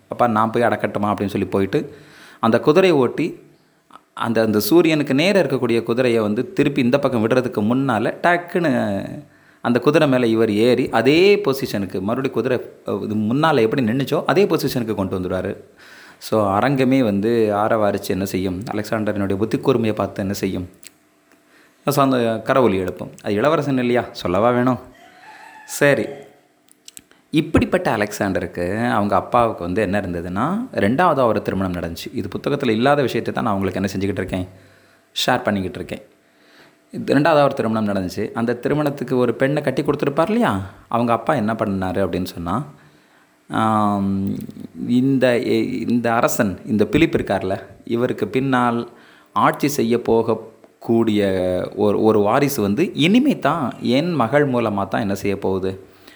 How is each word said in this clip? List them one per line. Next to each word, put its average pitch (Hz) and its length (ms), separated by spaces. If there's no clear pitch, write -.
"அப்பா, - 180
நான் 113 240
போய் 120 120
அடக்கட்டுமா?" 104 500
அப்படின்னு 101 140
சொல்லி 95 200
போயிட்டு 98 500
அந்த 117 200
குதிரையை 165 380
ஓட்டி 135 420
அந்த, 113 280
அந்த 107 180
சூரியனுக்கு 160 540
நேரா 185 260
இருக்கக்கூடிய 123 440
குதிரையை 117 380
வந்து 107 320
திருப்பி - 280
இந்த 123 180
பக்கம் 120 280
விடுறதுக்கு 117 460
முன்னால 127 480
டக்குன்னு 151 1040
அந்த 120 180
குதிரை 147 280
மேல 127 200
இவர் 113 240
ஏறி 113 380
அதே 160 460
பொசிஷனுக்கு 107 680
மறுபடியும் 120 300
குதிரை, 120 300
அஹ், 101 180
இது 104 120
முன்னால 131 460
எப்படி 123 220
நின்னுச்சோ 131 420
அதே 185 200
பொசிஷனுக்கு 135 500
கொண்டு 95 240
வந்துடுவாரு. 92 380
So, 101 400
அரங்கமே 131 460
வந்து 107 500
ஆரவாரிச்சு 104 540
என்ன 92 180
செய்யும்? 95 460
அலெக்சாண்டரினுடைய 101 640
புத்தி 107 220
கூர்மையை 117 360
பார்த்து 101 280
என்ன 98 120
செய்யும்? 95 360
So, 143 160
அந்த 120 420
கரவொலி 120 340
எழுப்பும். 92 300
அது 110 120
இளவரசன் 139 440
இல்லையா? 120 340
சொல்லவா 95 380
வேணும்? 123 300
சரி, 139 400
இப்படிப்பட்ட 156 640
அலெக்சாண்டருக்கு 98 920
அவங்க 101 260
அப்பாவுக்கு 110 480
வந்து 90 180
என்ன 98 200
இருந்ததுன்னா, 95 720
ரெண்டாவதா 147 500
ஒரு 107 180
திருமணம் 95 320
நடந்துச்சு. 85 400
இது 104 240
புத்தகத்துல 135 320
இல்லாத 131 320
விஷயத்தை 117 320
தான் 123 100
நான் 113 100
உங்களுக்கு 95 300
என்ன 98 120
செஞ்சுக்கிட்டு 98 220
இருக்கேன்? 92 300
ஷேர் 127 180
பண்ணிக்கிட்டு 98 340
இருக்கேன். - 420
இது 127 240
ரெண்டாவதா 147 280
ஒரு 139 100
திருமணம் 110 420
நடந்துச்சு. 95 360
அந்த 117 240
திருமணத்துக்கு 139 640
ஒரு 120 160
பெண்ணை 139 280
கட்டி 139 200
கொடுத்துருப்பார் 147 440
இல்லையா? 180 360
அவங்க 117 260
அப்பா 117 200
என்ன 110 200
பண்ணாரு 98 420
அப்படின்னு 92 300
சொன்னா, 90 400
ஆம், 101 840
இந்த, 123 520
இந்த 117 340
அரசன், 117 520
இந்த 107 200
பிலிப் 156 300
இருக்கார்ல, 98 440
இவருக்கு 120 440
பின்னால் 123 640
ஆட்சி 143 340
செய்ய 117 300
போகக்கூடிய 113 1200
ஒரு, 104 280
ஒரு 110 160
வாரிசு 131 420
வந்து 104 320
இனிமே 202 460
தான் 139 400
என் 143 340
மகள் 135 380
மூலமா 104 360
தான் 127 140
என்ன 98 140
செய்ய 98 240
போகுது? 95 460